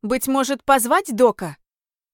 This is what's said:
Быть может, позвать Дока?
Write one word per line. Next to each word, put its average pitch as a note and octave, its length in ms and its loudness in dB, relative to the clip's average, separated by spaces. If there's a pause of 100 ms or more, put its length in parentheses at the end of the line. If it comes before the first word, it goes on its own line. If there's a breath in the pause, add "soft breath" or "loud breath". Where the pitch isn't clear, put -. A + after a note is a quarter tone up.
Быть B3 260 -4
может, C4+ 380 -2
позвать C4+ 500 2
Дока? G3+ 400 0 (580)